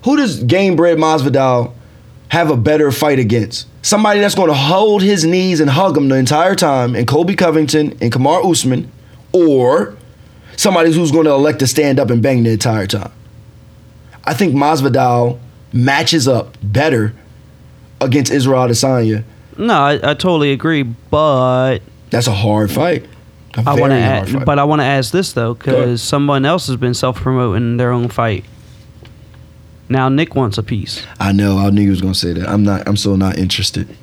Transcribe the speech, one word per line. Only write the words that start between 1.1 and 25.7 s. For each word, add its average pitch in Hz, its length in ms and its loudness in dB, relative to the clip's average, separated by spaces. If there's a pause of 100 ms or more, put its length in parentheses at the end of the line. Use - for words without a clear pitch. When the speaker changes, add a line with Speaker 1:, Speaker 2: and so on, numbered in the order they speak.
Speaker 1:
have 160 240 0
a 135 40 2
better 151 360 2
fight 147 260 0
against? 110 480 -2 (160)
Somebody 208 380 2
that's 202 160 0
gonna 170 180 2
hold 190 480 2
his 196 220 2
knees 180 340 0
and 147 120 2
hug 165 260 2
him 139 120 2
the 135 60 2
entire 151 400 2
time, 131 400 0
and 117 140 -2
Colby 170 260 0
Covington 156 680 0
and 117 120 -2
Kamar 143 340 0
Usman, 131 460 -2 (400)
or 156 640 2 (600)
somebody 170 360 2
who's 160 180 2
gonna 156 240 2
elect 147 260 2
to 135 60 2
stand 143 320 2
up 139 120 0
and 117 120 2
bang 123 220 2
the 113 60 2
entire 110 360 -2
time? - 240 -8 (1120)
I 147 100 -4
think 151 200 0
Masvidal 131 840 0 (320)
matches 139 560 0
up - 340 -2
better 110 500 0 (880)
against 135 300 0
Israel 127 380 2
Adesanya. 117 560 0 (340)
Speaker 2:
No, 220 160 0
I, 143 200 2
I 147 200 -2
totally 147 380 0
agree, 151 320 -2
but 127 960 0 (300)
Speaker 1:
That's 117 180 0
a 110 40 -2
hard 107 380 0
fight. 151 360 -2 (500)
A 117 40 -4
Speaker 2:
I - 40 0
Speaker 1:
very 139 160 0
Speaker 2:
wanna 135 200 2
Speaker 1:
hard 113 40 0
Speaker 2:
add, 98 260 0
Speaker 1:
fight. 131 140 -4
Speaker 2:
but 143 140 0
I 143 60 2
wanna 151 200 0
ask 135 280 -2
this, 180 200 -2
though, 117 220 -2
Speaker 1:
Go - 180 -4